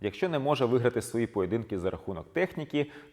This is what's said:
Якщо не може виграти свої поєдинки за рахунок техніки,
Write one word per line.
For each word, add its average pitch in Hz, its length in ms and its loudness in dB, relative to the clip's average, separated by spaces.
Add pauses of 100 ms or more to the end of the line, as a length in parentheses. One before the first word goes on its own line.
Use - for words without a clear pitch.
Якщо 104 280 -2
не 156 100 0
може 135 260 2
виграти 120 360 4
свої 117 260 0
поєдинки 101 520 -2
за 90 100 0
рахунок 87 440 -8
техніки, 147 580 -2 (220)